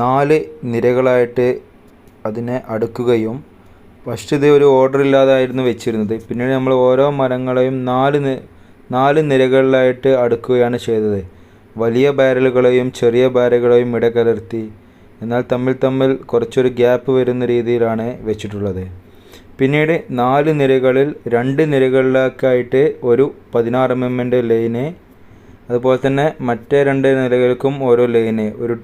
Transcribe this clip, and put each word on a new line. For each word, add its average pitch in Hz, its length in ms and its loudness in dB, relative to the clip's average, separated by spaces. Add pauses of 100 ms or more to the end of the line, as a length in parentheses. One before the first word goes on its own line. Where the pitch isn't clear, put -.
നാല് 143 340 2 (360)
നിരകളായിട്ട് 123 760 0 (800)
അതിനെ 120 280 -8 (160)
അടുക്കുകയും, 113 640 -2 (680)
ഫസ്റ്റ് 120 320 -6
ഇത് 143 180 2
ഒരു 143 120 6 (120)
ഓർഡർ 131 260 2
ഇല്ലാതായിരുന്നു 135 640 2
വെച്ചിരുന്നത്. 110 440 -4 (140)
പിന്നീട് 123 280 -4
നമ്മൾ 131 180 0 (140)
ഓരോ 131 200 4 (120)
മരങ്ങളെയും 127 580 -2 (140)
നാല് 135 340 0
നി-, 135 180 -4 (520)
നാല് 143 260 2 (100)
നിരകളിലായിട്ട് 131 800 2 (120)
അടുക്കുകയാണ് 120 640 0
ചെയ്തത്. 107 340 -2 (600)
വലിയ 117 240 2 (120)
ബാരലുകളെയും 127 680 2 (100)
ചെറിയ 120 260 2 (120)
ബാരലുകളെയും 123 640 2
ഇടകലർത്തി, 113 640 -2 (600)
എന്നാൽ 120 300 -4
തമ്മിൽ 127 320 -2
തമ്മിൽ 131 260 0 (200)
കുറച്ചൊരു 120 400 0 (100)
ഗ്യാപ്പ് 123 380 2
വരുന്ന 123 340 -2
രീതിയിലാണ് 117 540 -2 (220)
വെച്ചിട്ടുള്ളത്. 101 560 -6 (760)
പിന്നീട് 151 340 0 (260)
നാല് 143 400 0
നിരകളിൽ 131 480 2 (280)
രണ്ട് 135 260 0 (120)
നിരകളിലേക്കായിട്ട് 131 1080 2 (300)
ഒരു 131 140 4 (280)
പതിനാറ് 127 440 0
എം 127 100 -4
എമ്മിൻ്റെ 123 320 -2 (100)
ലൈന്, 117 340 -2 (880)
അതുപോലെ 123 360 0
തന്നെ 139 200 0 (240)
മറ്റേ 117 300 -2 (100)
രണ്ട് 135 180 0 (140)
നിരകൾക്കും 127 540 0 (140)
ഓരോ 120 160 4 (100)
ലൈന് 110 320 0 (160)
ഒരു 117 200 -4